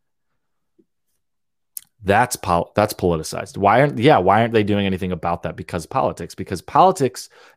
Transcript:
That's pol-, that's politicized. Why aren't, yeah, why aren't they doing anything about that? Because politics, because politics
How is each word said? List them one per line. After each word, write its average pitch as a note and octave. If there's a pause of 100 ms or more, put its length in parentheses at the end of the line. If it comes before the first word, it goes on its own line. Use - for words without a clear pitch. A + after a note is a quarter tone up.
(2000)
That's G#2
pol-, -
that's G#2+
politicized. E2
Why G2
aren't, C#3
yeah, B2
why G2
aren't A#2
they A2
doing G2+
anything F#2
about F2
that? E2
Because F2+
politics, F2
because F#2
politics - (280)